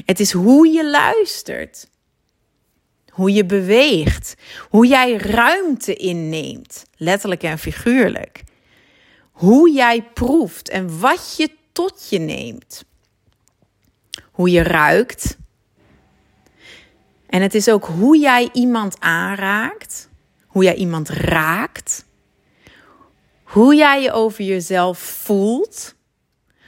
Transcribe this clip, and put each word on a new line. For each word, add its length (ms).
Het 140
is 120
hoe 360
je 220
luistert. 1000
Hoe 240
je 120
beweegt. 920
Hoe 180
jij 300
ruimte 760
inneemt. 920
Letterlijk 460
en 160
figuurlijk. 840
Hoe 400
jij 300
proeft 680
en 320
wat 360
je 140
tot 380
je 80
neemt. 680
Hoe 180
je 120
ruikt. 720
En 160
het 120
is 140
ook 160
hoe 340
jij 340
iemand 480
aanraakt. 1080
Hoe 180
jij 100
iemand 340
raakt. 960
Hoe 300
jij 280
je 100
over 320
jezelf 540
voelt. 960